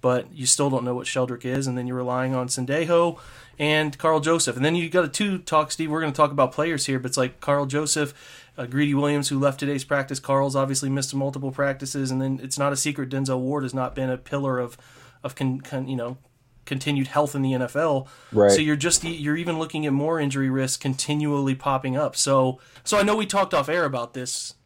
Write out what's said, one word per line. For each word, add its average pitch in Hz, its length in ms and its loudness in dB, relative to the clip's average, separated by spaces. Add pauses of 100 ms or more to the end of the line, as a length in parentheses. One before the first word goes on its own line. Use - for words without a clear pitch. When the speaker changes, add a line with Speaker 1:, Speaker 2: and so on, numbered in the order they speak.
Speaker 1:
but 123 320 0
you 143 140 -6
still 143 240 2
don't 123 140 0
know 123 100 -2
what 123 120 -6
Sheldrick 123 380 -2
is, 135 220 -2
and 127 100 -2
then 123 120 -4
you're 127 80 -4
relying 127 380 -2
on 127 120 -2
Sendejo 165 720 0 (400)
and 151 380 2
Karl 160 240 4
Joseph. 151 360 2
And 127 80 0
then 160 100 4
you 170 160 0
got 175 140 4
a 151 40 -2
two 196 300 -2
talk, 156 340 0
Steve, 160 180 -4
we're 156 100 0
gonna 151 120 -2
talk 143 180 4
about 139 220 2
players 156 320 -2
here, 135 140 -2
but 127 80 -6
it's 127 100 -4
like 127 240 -2
Karl 143 240 0
Joseph, 143 480 -2 (460)
uh, 127 80 -6
Greedy 143 260 2
Williams, 143 380 2
who 139 80 0
left 139 200 2
today's 143 260 -2
practice. 135 360 -2
Karl's 139 340 0
obviously 135 360 0
missed 135 240 -2
multiple 139 360 -2
practices, 135 600 -2
and 131 100 0
then 135 220 0
it's 131 160 -8
not 143 140 2
a 139 40 -2
secret 139 320 -2
Denzel 131 320 -2
Ward 135 220 -2
has 123 100 -4
not 127 220 -2
been 131 160 -2
a 127 80 -2
pillar 135 400 -2
of, 120 180 -6 (460)
of 131 120 -8
con-, 131 280 -2
con-, 131 260 -6
you 131 80 -4
know, 123 220 -6 (480)
continued 135 420 -2
health 147 260 0
in 139 80 0
the 131 100 2
N 127 100 0
F 120 140 -4
L. 143 320 0 (240)
Speaker 2:
Right. 104 180 8
Speaker 1:
So 98 80 8
you're 151 180 4
just, 165 280 0
you're 156 320 -2
even 165 220 -2
looking 156 260 -4
at 143 80 2
more 156 260 2
injury 139 300 0
risk 131 320 0
continually 143 720 0
popping 135 420 -2
up. 143 200 -2
So, 131 420 2 (260)
so 214 140 2
I 196 40 4
know 208 140 4
we 214 100 0
talked 196 260 0
off 143 160 2
air 170 160 2
about 127 300 -4
this - 400 -8 (120)